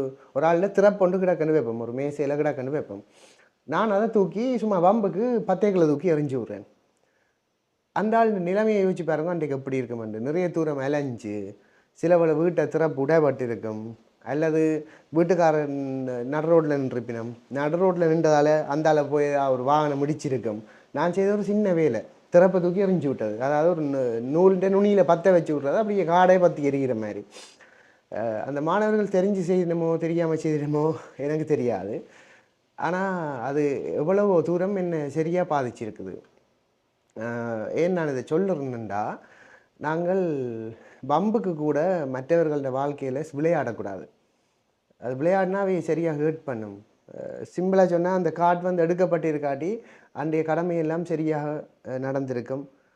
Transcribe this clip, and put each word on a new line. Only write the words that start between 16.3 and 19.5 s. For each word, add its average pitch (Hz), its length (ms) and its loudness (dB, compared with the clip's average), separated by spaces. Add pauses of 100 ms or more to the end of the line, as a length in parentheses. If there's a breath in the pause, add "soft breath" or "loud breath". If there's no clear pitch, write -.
ரோட்ல 160 300 4
நின்றுப்பினம், 120 540 -4 (180)
நடு 147 280 -2
ரோட்ல 175 300 2
நின்றதால 156 580 4
அந்த 151 240 0
ஆளை 151 140 4
போய் 143 340 0
ஒரு 135 260 0